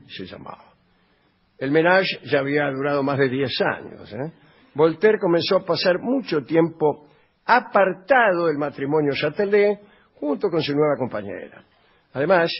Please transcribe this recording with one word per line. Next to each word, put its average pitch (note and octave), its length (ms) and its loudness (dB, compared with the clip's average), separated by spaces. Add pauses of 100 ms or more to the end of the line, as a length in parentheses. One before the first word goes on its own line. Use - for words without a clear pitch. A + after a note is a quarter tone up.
se - 180 -14
llamaba. - 380 -16 (920)
El C3+ 140 -4
ménage F3 520 2
ya D3 160 0
había C#3+ 320 0
durado C#3 320 -2
más C3+ 140 -2
de C#3 100 4
diez B2+ 320 -4
años, A2+ 540 -4
¿eh? C#3 180 -10 (420)
Voltaire E3 460 2
comenzó E3+ 380 2
a F#3 80 -2
pasar F3 340 0
mucho G#3 460 -4
tiempo D#3+ 640 0 (380)
apartado G3 1000 2
del D3+ 100 0
matrimonio C#3+ 560 -2
Châtelet G3+ 680 0 (360)
junto B3+ 340 -4
con D#3+ 120 0
su C#3+ 120 -4
nueva D3 240 2
compañera. G2+ 680 -10 (500)
Además, E3 360 2 (100)